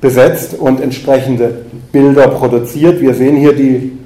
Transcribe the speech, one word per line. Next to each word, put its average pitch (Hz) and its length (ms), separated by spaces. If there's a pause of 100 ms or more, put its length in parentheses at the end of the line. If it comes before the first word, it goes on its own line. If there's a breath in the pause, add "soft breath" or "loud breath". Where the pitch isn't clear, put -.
besetzt 127 580
und 131 220
entsprechende 127 680 (420)
Bilder 139 360
produziert. 131 720
Wir 131 140
sehen 131 220
hier 143 180
die 131 380 (140)